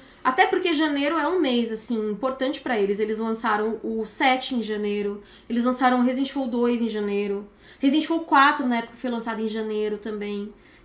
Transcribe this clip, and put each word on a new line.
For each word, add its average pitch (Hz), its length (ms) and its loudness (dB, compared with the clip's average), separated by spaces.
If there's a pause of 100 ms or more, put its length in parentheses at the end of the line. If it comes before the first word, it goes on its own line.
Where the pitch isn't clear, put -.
(220)
Até 370 240 4
porque 349 280 2
janeiro 294 420 2
é 302 100 0
um 359 140 0
mês, 240 320 2
assim, 214 380 -4
importante 262 500 -2
pra 247 180 -2
eles. 196 220 2
Eles 214 180 0
lançaram 220 640 -2
o 220 240 -4
sete 254 480 0
em 226 80 0
janeiro, 208 600 -2 (260)
eles 233 160 0
lançaram 254 380 4
Resident 262 280 0
Evil 269 160 -4
dois 240 340 0
em 226 80 0
janeiro. 202 600 -2 (300)
Resident 294 260 2
Evil 330 160 0
quatro, 285 460 4
na 240 100 2
época, 233 200 -6
foi 254 140 -6
lançado 226 300 -4
em 220 80 -2
janeiro 214 500 -2
também. 208 540 -6 (320)